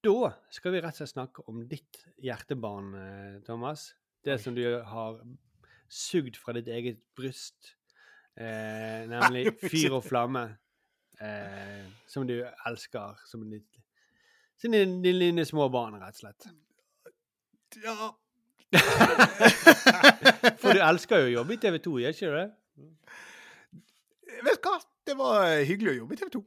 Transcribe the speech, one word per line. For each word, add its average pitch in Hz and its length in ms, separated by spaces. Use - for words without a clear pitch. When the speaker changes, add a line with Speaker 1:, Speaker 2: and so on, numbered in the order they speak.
Speaker 1:
da 208 100
skal - 220
vi 185 80
rett 160 160
og - 60
slett 139 100
snakke - 360
om 117 180
ditt - 400
hjertebarn, 110 800
eh, 98 460
Thomas. 120 480
Det 113 120
Speaker 2:
Oi. - 20
Speaker 1:
som 120 160
du 120 80
har 113 400
sugd - 520
fra - 160
ditt 117 140
eget 120 340
bryst. - 600
Eh, 110 720
nemlig 123 380
Speaker 3:
<laughs> - 40
Nei, 190 200
Speaker 1:
Fyr 147 280
og 120 80
Flamme. 123 380
Eh, 101 640
som - 220
du 123 100
elsker 107 600
som 117 180
en 107 80
litt, 107 280
som 233 100
din, 190 300
din 180 180
lille 175 260
små 147 240
barn, 117 300
rett 95 160
og - 60
slett. 104 260
Speaker 3:
Ja. 220 420
Speaker 1:
<laughs> - 1900
For - 100
du 196 80
elsker 175 400
jo 135 80
å 120 60
jobbe 123 200
i 233 60
T 214 140
V 156 100
to, 156 160
gjør 139 160
ikke 190 140
du 143 80
det? 180 100
Speaker 3:
Vet 339 160
du 349 80
hva? 339 80
Det 285 140
var, 240 320
eh, 151 180
hyggelig 196 240
å 131 80
jobbe 127 160
i - 60
T - 20
V 381 140
to. 202 100